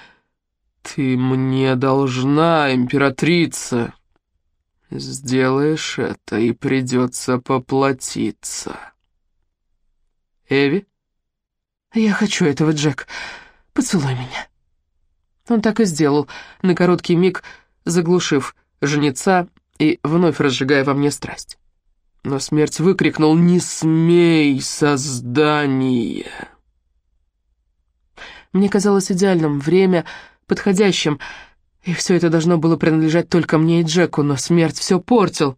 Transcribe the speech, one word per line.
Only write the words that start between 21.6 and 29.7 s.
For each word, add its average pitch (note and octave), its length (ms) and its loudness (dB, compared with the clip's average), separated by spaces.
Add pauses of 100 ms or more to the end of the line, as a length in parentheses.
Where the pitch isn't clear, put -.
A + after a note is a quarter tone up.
Но C3+ 140 -4
смерть D3+ 420 -2
выкрикнул: D#3 560 2
«Не F3 240 4
смей, D#3+ 1000 2
создание!» C3 1700 -2 (2250)
Мне G3 160 2
казалось G3 440 0
идеальным E3+ 480 0
время, F3 440 2 (420)